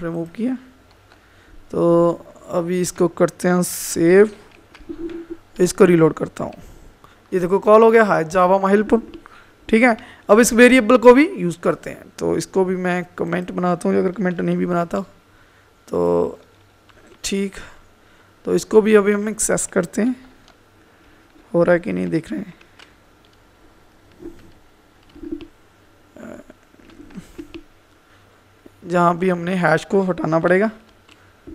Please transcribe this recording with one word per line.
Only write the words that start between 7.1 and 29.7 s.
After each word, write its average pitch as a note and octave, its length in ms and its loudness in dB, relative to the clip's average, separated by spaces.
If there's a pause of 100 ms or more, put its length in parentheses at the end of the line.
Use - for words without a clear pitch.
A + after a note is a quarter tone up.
ये F#3+ 80 -4
देखो F#3 200 -2
call G#3+ 220 6
हो A3+ 80 6
गया, A3+ 140 6
Hi E3 220 0
Java F#3 340 2
my F#3+ 120 0
help, G#3+ 280 2 (680)
ठीक A3+ 140 2
है। A#3+ 140 2 (320)
अब G#3+ 120 6
इस B3 120 2
variable B3 460 6
को B3 160 8
भी D4 160 4
यूज़ F3 300 -6
करते - 300 -4
हैं, - 140 -18 (140)
तो - 180 -2
इसको F#3 280 -2
भी F#3 140 -2
मैं F3+ 260 -4 (140)
comment F3+ 340 -6
बनाता F3+ 360 -2
हूँ, F#3+ 100 0
अगर F#3 140 -2
comment F3+ 280 -6
नहीं F3 160 -2
भी F3+ 100 -2
बनाता F3 380 -4 (840)
तो F2 500 -2 (840)
ठीक। G3 300 -6 (920)
तो F3+ 100 -2
इसको G#3+ 280 2
भी G#3+ 120 2
अभी G#3 180 2
हम G#3 160 -4
access F#3+ 400 -4
करते F#3 340 -4
हैं, B3+ 120 -2 (1400)
हो E3+ 100 0
रहा F3 120 2
है E3+ 60 0
कि F3+ 120 -8
नहीं F3+ 160 -6
देख E3 240 -6
रहे - 80 -8
हैं। F3+ 140 -16 (3750)
अ, - 220 -20 (2500)
जहाँ F3 340 0
भी F#3 100 -2
हमने F3 280 -4
hash D#3+ 280 0